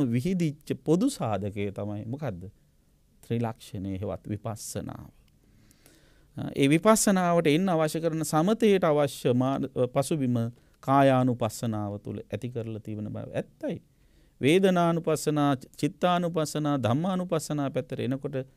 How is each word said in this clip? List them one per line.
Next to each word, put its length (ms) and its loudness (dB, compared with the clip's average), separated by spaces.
විහිදිච්ච 640 -2
පොදු 300 2
සාධකය 640 -4
තමයි 340 -6
මොකද්ද? 360 -8
ත්‍රිලක්ෂණය 760 -6
හෙවත් 280 -6
විපස්සනාව. 800 -8
ඒ 180 2
විපස්සනාවට 760 4
එන්න 220 2
අවශ්‍ය 320 0
කරන 220 -2
සමතයට 600 4
අවශ්‍ය 500 2
මා-, 260 2
පසුබිම 480 0
කායානුපස්සනාව 1160 2
තුළ 220 -8
ඇති 280 -8
කරලා 300 -8
තිබෙන 300 -8
බව 220 -8
ඇත්තයි. 460 -6
වේදනානුපස්සනා, 1080 2
චිත්තානුපස්සනා, 1040 0
ධම්මානුපස්සනා 920 0
පැත්තට 300 -6
එනකොට 380 -4